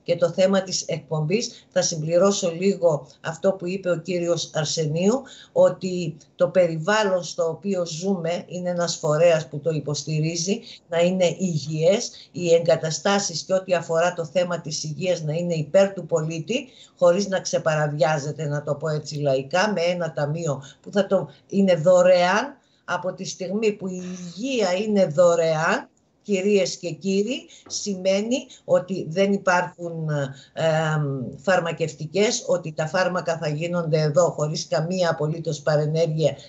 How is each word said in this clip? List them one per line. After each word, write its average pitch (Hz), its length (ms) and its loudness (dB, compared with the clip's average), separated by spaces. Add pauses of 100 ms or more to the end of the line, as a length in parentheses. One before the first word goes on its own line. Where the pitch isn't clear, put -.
και 170 120 0
το 170 160 2
θέμα 190 300 2
της 185 200 -6
εκπομπής, 160 880 -4
θα 180 120 0
συμπληρώσω 175 720 2
λίγο 170 560 0 (140)
αυτό 165 300 0
που 190 160 -8
είπε 185 220 -4
ο 170 80 0
κύριος 170 560 -2
Αρσενίου, 160 680 0 (300)
ότι 180 640 0 (180)
το 180 140 2
περιβάλλον 180 760 2
στο 170 260 -4
οποίο 180 360 -4
ζούμε 170 600 -4
είναι 180 220 -6
ένας 170 260 -2
φορέας 156 520 2
που 147 120 -10
το 165 100 -2
υποστηρίζει, 160 920 -2 (280)
να 170 120 -2
είναι 180 380 2
υγιές, 165 920 -2
οι 170 220 0
εγκαταστάσεις 170 920 0
και 190 100 -2
ό,τι 185 200 0
αφορά 165 400 0
το 165 120 -6
θέμα 175 360 -2
της 160 220 -8
υγείας 160 380 -2
να 151 120 -4
είναι 175 200 -2
υπέρ 190 400 2
του 180 120 -10
πολίτη, 165 640 -4 (300)
χωρίς 180 300 4
να 190 120 -2
ξεπαραδιάζεται, 156 1080 0
να 143 180 -4
το 147 120 -4
πω 156 140 -4
έτσι 151 260 -6
λαϊκά, 143 560 0
με 170 100 -2
ένα 175 320 -2
ταμείο 147 500 -4 (180)
που - 100 -18
θα 196 160 2
το, 180 220 0 (180)
είναι 190 280 4
δωρεάν. 180 840 4 (340)
Από 180 220 -4
τη 190 120 -10
στιγμή 202 460 -2
που 190 160 -10
η 185 160 -8
υγεία 180 720 -2
είναι 202 320 2
δωρεάν, 165 840 2 (320)
κυρίες 196 560 2
και 175 140 -8
κύριοι, 196 560 -2 (200)
σημαίνει 202 800 -2 (160)
ότι 180 460 0
δεν 196 240 2
υπάρχουν, 175 760 -2
ε, 139 240 -2 (200)
εμ, 156 840 0
φαρμακευτικές, 170 1080 -2
ότι 175 260 -2
τα 156 140 -4
φάρμακα 175 500 0
θα 156 120 -4
γίνονται 160 520 0
εδώ 156 280 4
χωρίς 151 380 -4
καμία 170 420 0
απολύτως 156 520 -4
παρενέργεια 156 760 0 (120)